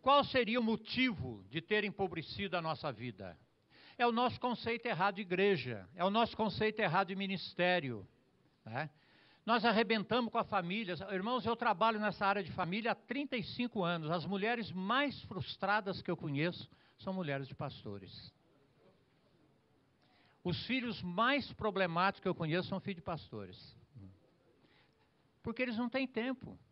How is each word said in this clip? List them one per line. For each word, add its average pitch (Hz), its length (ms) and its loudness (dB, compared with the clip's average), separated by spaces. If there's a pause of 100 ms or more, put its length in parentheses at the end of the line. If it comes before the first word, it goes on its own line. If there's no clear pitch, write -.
Qual 269 220 8
seria 240 340 2
o 247 40 2
motivo 214 880 0
de 156 100 -2
ter 214 240 0
empobrecido 180 720 -4
a 170 60 0
nossa 160 280 -2
vida? 101 480 -8 (580)
É 247 100 4
o 240 60 4
nosso 240 280 0
conceito 233 460 -2
errado 196 300 2
de 208 60 -6
igreja, 170 720 2
é 175 100 0
o 190 60 4
nosso 220 260 2
conceito 214 440 0
errado 185 280 4
de 190 80 -4
ministério, 180 920 0 (580)
né? 139 260 -6 (540)
Nós 220 200 4
arrebentamos 220 680 2
com 233 80 0
a 208 60 2
família. 185 500 -2 (160)
Irmãos, 196 360 -2
eu 226 100 2
trabalho 220 420 4
nessa 208 280 0
área 202 160 2
de 143 100 -6
família 190 400 0
há - 20 2
trinta 269 400 -4
e 233 80 0
cinco 226 400 -2
anos. 165 280 0
As 165 160 0
mulheres 202 460 0
mais 226 500 0
frustradas 196 800 -2
que - 80 -4
eu 170 60 0
conheço 151 520 -2 (300)
são 190 160 -6
mulheres 139 340 -2
de 131 60 -12
pastores. 101 800 -10 (2000)
Os - 220 -2
filhos 240 360 -2
mais 220 520 2
problemáticos 190 680 2
que 190 60 2
eu 175 60 2
conheço 170 340 0
são 190 100 -2
filhos 190 180 -6
de 165 60 -16
pastores. 104 720 -10 (1700)
Porque 233 200 -2
eles 240 140 0
não 240 120 0
têm 262 180 0
tempo. 240 520 -4 (140)